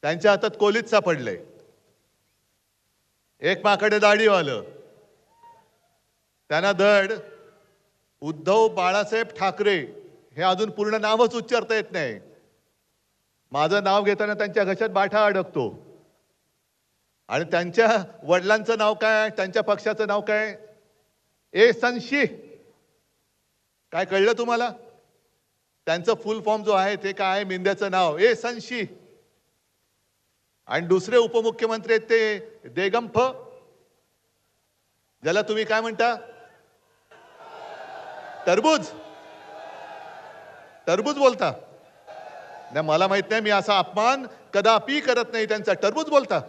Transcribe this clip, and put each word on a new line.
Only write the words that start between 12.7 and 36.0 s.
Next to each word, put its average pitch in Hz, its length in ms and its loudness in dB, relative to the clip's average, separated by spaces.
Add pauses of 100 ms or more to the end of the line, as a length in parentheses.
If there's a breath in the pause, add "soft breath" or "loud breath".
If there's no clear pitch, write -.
माझं 160 320 0
नाव 196 180 4
घेताना 208 320 0
त्यांच्या 208 300 0
घशात 196 240 -2
बाठा 202 380 2
अडकतो. 180 580 -2 (1400)
आणि 143 160 -2
त्यांच्या 185 600 2 (180)
वडिलांचं 202 560 2
नाव 214 160 2
काय, 214 360 0
त्यांच्या 202 320 -2
पक्षाचं 214 440 -2
नाव 202 140 0
काय? 214 360 -2 (960)
ए 226 200 6
संशी, 240 800 -2 (1400)
काय 170 120 0
कळलं 196 340 2
तुम्हाला? 233 320 -2 (1160)
त्यांचं 170 280 0
फुल 220 280 -6
फॉर्म 214 200 -2
जो 214 100 0
आहे 196 240 2
ते 196 160 -6
काय 196 160 -2
आहे? 196 160 0
मिंद्याचं 190 460 -2
नाव 180 280 0
ए 226 160 6
संशी. 233 520 -8 (1800)
आणि 165 200 -4
दुसरे 185 300 2
उपमुख्यमंत्री 226 760 0
आहेत 220 180 2
ते 220 280 2 (300)
देगंफ, 196 500 -2 (2000)
ज्याला 175 200 0
तुम्ही 214 220 -2
काय 220 160 -2
म्हणता? 226 360 -2 (2250)